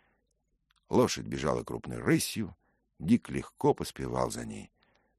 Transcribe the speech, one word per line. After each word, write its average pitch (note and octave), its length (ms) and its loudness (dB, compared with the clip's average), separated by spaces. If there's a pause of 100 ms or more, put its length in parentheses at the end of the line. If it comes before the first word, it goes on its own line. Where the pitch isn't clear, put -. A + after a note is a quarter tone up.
(920)
Лошадь G2 360 4
бежала C2 380 0
крупной A#1+ 340 -8
рысью, G#2 580 0 (420)
Дик G#2+ 320 4
легко C2+ 440 0
поспевал C2 560 -2
за A#2 140 -8
ней. - 260 -12 (480)